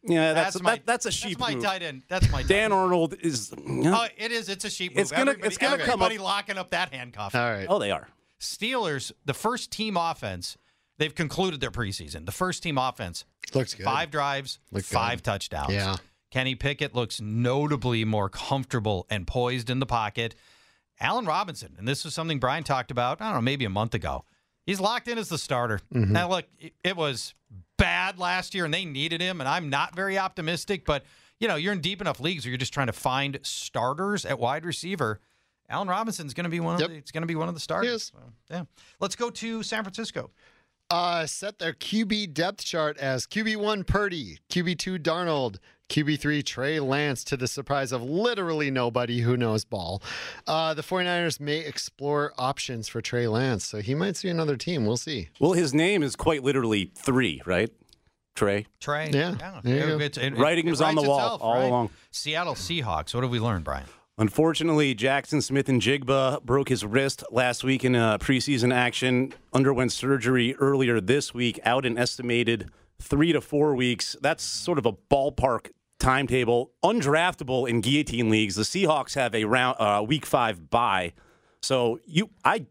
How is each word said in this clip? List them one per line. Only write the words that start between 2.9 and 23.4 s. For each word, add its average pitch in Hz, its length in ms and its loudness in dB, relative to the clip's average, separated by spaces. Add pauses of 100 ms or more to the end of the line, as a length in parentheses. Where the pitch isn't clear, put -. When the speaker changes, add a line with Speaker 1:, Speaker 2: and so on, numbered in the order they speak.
Speaker 1:
is, 131 320 -4 (120)
you 135 200 -2
know, 196 180 6
Speaker 2:
Oh, 220 140 -2
it 226 160 -4
is. 220 160 -4
It's 196 160 -8
a 208 40 -4
sheep 180 280 -6
Speaker 1:
it's 190 160 2
Speaker 2:
move. 151 60 -2
Speaker 1:
gonna, 269 120 4
Speaker 2:
Everybody, 214 160 -2
Speaker 1:
it's 190 120 -2
gonna 269 180 2
come - 40 -4 (220)
Speaker 2:
everybody 220 160 2
Speaker 1:
up. 190 60 -8
Speaker 2:
locking 196 340 -4
up 180 120 -8
that 175 220 -2
handcuff. 123 440 -8
Speaker 3:
All 120 120 2
right. 101 200 -4
Speaker 1:
Oh, 196 100 4
they 104 140 0
are. 76 160 -4 (320)
Speaker 2:
Steelers, 202 720 -4 (120)
the 139 80 -2
first - 380 -4
team 214 260 -4
offense, 127 600 -4 (420)
they've 151 160 0
concluded 165 460 -2
their 120 100 -4
preseason. 87 560 -6
The - 60 -6
first 180 320 -4
team 151 140 0
offense, 120 460 -4 (300)
Speaker 3:
Looks 131 200 0
good. - 100 -12
Speaker 2:
five 143 260 -2
drives, 139 480 -4 (140)
Speaker 3:
Looked 101 140 -4
Speaker 2:
five 117 320 0
Speaker 3:
good. - 60 -14
Speaker 2:
touchdowns. 92 480 -4
Speaker 3:
Yeah. 98 220 -2 (380)
Speaker 2:
Kenny 131 240 -2
Pickett 139 400 -4
looks 117 240 -4
notably 120 840 0
more 107 240 0
comfortable 107 800 -2
and 104 160 -4
poised 123 460 -2
in 127 80 0
the 131 80 0
pocket. 113 480 -2 (640)
Allen 214 280 -2
Robinson, 170 520 -4
and 101 80 -6
this 135 180 -2
was 156 80 -10
something 160 280 -4
Brian 143 240 0
talked 127 260 -2
about, 123 300 -2
I 214 60 -6
don't 208 100 -2
know, 120 60 0